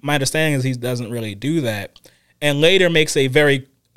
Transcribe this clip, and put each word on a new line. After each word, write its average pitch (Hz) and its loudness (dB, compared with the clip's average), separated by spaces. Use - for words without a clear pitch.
my 143 -2
understanding 151 0
is 135 -2
he 131 -2
doesn't 123 -6
really 113 -8
do 139 -4
that. 104 -8
And 147 0
later 180 4
makes 160 0
a 139 2
very, 139 2